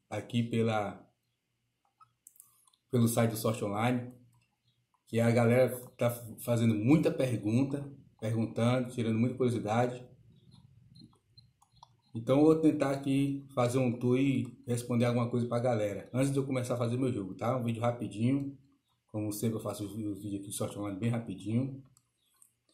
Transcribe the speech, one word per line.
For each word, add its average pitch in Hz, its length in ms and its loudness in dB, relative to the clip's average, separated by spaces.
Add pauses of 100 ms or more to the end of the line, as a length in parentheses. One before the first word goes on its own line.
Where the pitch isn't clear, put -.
(100)
aqui 117 320 -2
pela, 113 680 -2 (1800)
pelo 117 180 4
site 113 220 2
do 107 80 -6
Sorte 113 260 -2
Online, 113 480 -2 (920)
que 113 120 -2
a 117 120 4
galera 120 440 4 (220)
tá 120 140 2 (340)
fazendo 117 300 4
muita 135 360 4
pergunta, 131 800 -2 (300)
perguntando, 117 680 0
tirando 113 280 -2
muita 120 200 2
curiosidade. 117 680 0 (2000)
Então 120 260 2
eu 151 40 6
vou 160 120 8
tentar 143 340 2
aqui 139 640 0
fazer 120 240 2
um 123 200 2
tour 123 200 2
e 131 360 0 (120)
responder 120 400 0
alguma 120 240 0
coisa 120 160 0
pra 120 120 -2
galera, 107 540 -2
antes 135 180 0
de 139 80 0
eu 135 60 0
começar 131 300 -2
a - 20 -4
fazer 120 220 -2
meu 131 120 0
jogo, 98 240 -6
tá? 123 220 -2
Um 120 80 -4
vídeo 113 160 -4
rapidinho, 120 720 -2 (560)
como 107 220 -6
sempre 110 240 -2
eu - 60 -6
faço 104 200 -6
os 98 140 -8
vi-, 110 80 -6
os 101 140 -6
vídeos 98 240 -8
aqui - 80 -14
do - 40 -10
Sorte 101 240 -6
Online 101 220 -6
bem 117 80 0
rapidinho. 113 760 -4 (920)